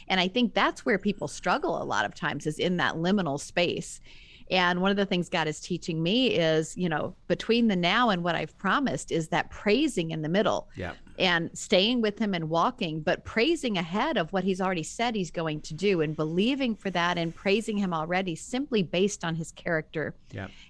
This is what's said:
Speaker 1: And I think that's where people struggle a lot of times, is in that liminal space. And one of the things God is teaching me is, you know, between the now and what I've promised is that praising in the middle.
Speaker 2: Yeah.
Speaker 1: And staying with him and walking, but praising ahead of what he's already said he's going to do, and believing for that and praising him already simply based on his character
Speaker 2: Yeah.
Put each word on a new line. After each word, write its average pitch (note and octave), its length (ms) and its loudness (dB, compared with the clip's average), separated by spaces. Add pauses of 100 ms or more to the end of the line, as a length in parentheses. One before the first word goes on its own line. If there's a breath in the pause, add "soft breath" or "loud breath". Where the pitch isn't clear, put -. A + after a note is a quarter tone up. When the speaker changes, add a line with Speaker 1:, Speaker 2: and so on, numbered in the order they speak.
Speaker 1:
And F#3 140 2
I F3+ 80 4
think A3 260 0
that's C#4 320 0
where - 120 2
people G3 280 -2
struggle F#3+ 560 -2
a - 20 -4
lot G#2+ 200 0
of - 100 -4
times, - 320 -4
is D#3 140 -4
in F3 160 2
that C3+ 180 0
liminal E3 460 0
space. - 600 -2 (520 loud breath)
And F3+ 300 4
one G3 80 4
of G3+ 60 2
the G3+ 100 2
things F3 220 -2
God E3 180 0
is D#3 140 -4
teaching E3 420 -4
me A3+ 320 2
is, D#3+ 420 2
you F3+ 120 -2
know, D#3 260 -4 (140)
between A3+ 400 2
the G3 80 4
now G3+ 340 4
and F3 140 0
what E3+ 100 2
I've - 240 -6
promised G3+ 540 0
is D#3+ 160 0
that D#3+ 200 0
praising G#3+ 600 0
in D#3+ 120 -4
the D3+ 60 -2
middle. E3 480 2
Speaker 2:
Yeah. F2 180 -6 (260)
Speaker 1:
And E3+ 360 0
staying A3 440 2
with G#3 180 0
him G3+ 160 0
and D#3+ 160 -4
walking, E3 500 0
but D#3+ 240 0
praising A#3 540 0
ahead G#3+ 380 0
of E3 160 0
what F#3+ 100 0
he's F#3 180 0
already F#3 220 0
said A#3 320 -4
he's F#3 160 -2
going D#3 320 -2
to - 120 -10
do, F3+ 260 2
and D3+ 160 0
believing G#3+ 580 0
for F#3+ 160 -6
that F3 260 2
and E3 160 -2
praising G#3+ 460 0
him F#3 160 0
already E3+ 400 -2
simply B3 480 -2
based F3+ 420 0
on E3 120 -2
his D#3+ 160 -8
character D#3+ 640 -4 (160)
Speaker 2:
Yeah. F#2+ 160 -8 (220 loud breath)